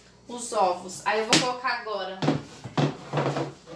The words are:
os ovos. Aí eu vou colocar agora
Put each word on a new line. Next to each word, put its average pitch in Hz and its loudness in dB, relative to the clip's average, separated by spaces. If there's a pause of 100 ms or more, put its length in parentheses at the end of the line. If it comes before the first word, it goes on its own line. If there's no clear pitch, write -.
(280)
os 240 -4
ovos. 185 2
Aí 214 4
eu 220 2
vou 233 8
colocar 247 0
agora 196 -4 (1600)